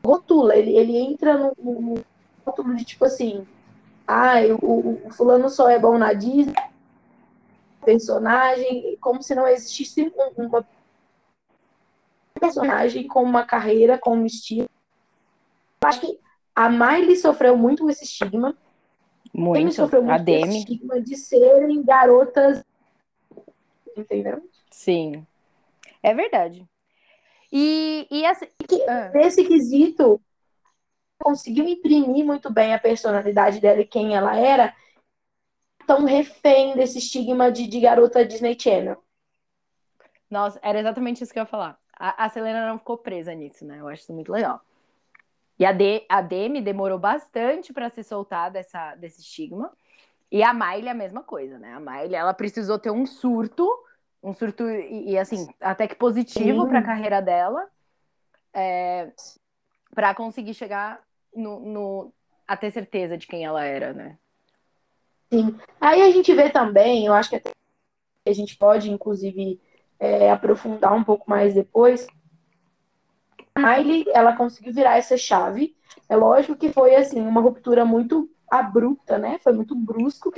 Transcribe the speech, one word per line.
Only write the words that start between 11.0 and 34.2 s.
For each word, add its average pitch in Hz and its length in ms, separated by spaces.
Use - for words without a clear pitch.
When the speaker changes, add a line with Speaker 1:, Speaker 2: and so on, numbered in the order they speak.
Speaker 1:
personagem 262 680
com 254 160
uma 247 200
carreira, 226 540
com 240 180
um 226 100
estilo. 226 440
Eu - 80
acho - 120
que - 180
a 226 140
Miley 294 460
sofreu 277 420
muito 247 260
com 311 60
esse - 160
estigma. 226 520
Speaker 2:
Muito. 170 260
Speaker 1:
Demi 170 140
sofreu 269 280
Speaker 2:
A 240 40
Speaker 1:
muito 170 200
com 170 60
esse 160 100
Speaker 2:
Demi. 196 180
Speaker 1:
estigma 240 420
de 254 160
serem 277 640
garotas, 262 800
entendeu? 208 520
Speaker 2:
Sim. 156 520
É 214 120
verdade. 185 540
E, 311 580
e 302 160
assim, 359 220
Speaker 1:
Que 381 220
Speaker 2:
ah. 233 240
Speaker 1:
nesse 349 320
quesito, 277 760
conseguiu 285 480
imprimir 302 580
muito 285 260
bem 220 220
a 220 60
personalidade 202 840
dela 208 200
e 208 60
quem 214 280
ela 196 200